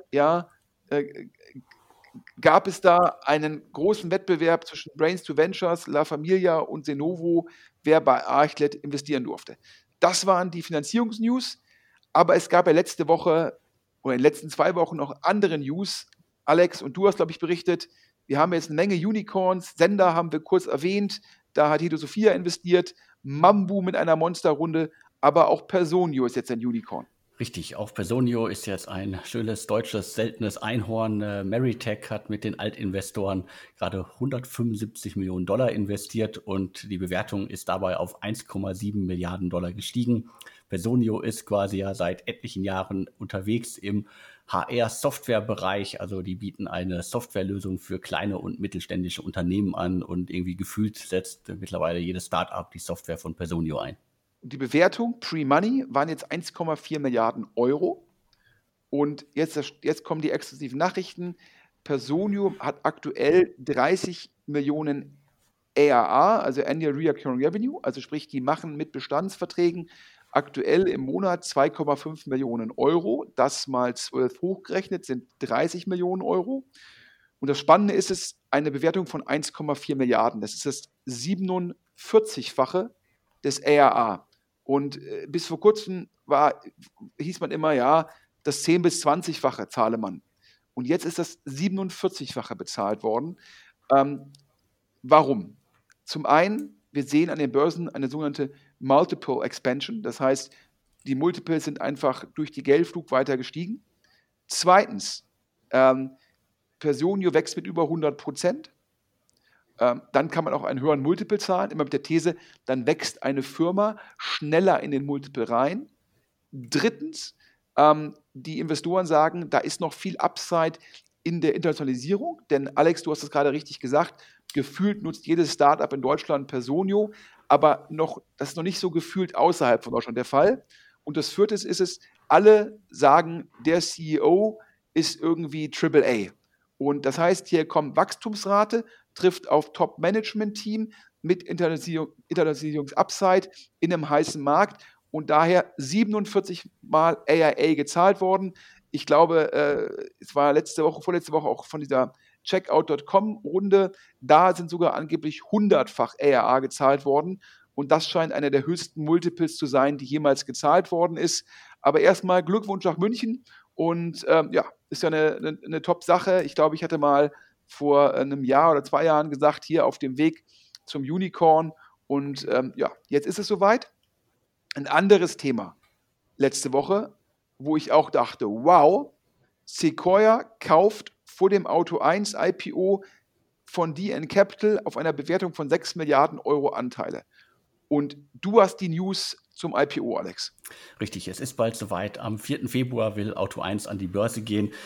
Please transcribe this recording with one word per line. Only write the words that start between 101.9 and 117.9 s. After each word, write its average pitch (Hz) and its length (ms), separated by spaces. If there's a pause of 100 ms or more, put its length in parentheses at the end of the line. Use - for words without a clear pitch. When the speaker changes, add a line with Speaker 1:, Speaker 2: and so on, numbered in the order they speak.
Speaker 1:
durch 151 180
die 131 100
Geldflug 160 480
weiter 135 260
gestiegen. 175 460 (640)
Zweitens, - 800 (440)
ähm, 131 420 (640)
Personio 160 560
wächst 160 220
mit 170 100
über 165 220
hundert 151 300
Prozent. 180 540 (1080)
Ähm, - 220 (100)
dann 143 180
kann 165 140
man 143 100
auch 139 100
einen 127 160
höheren 147 200
Multiple 190 380
zahlen, 190 320
immer 156 140
mit 143 80
der 139 100
These, 160 340 (300)
dann 127 200
wächst - 360
eine 139 200
Firma 185 540 (220)
schneller 160 640
in 147 80
den 139 140
Multiple 139 440
rein. 143 420 (640)
Drittens, 202 800 (420)
ähm, 151 380 (200)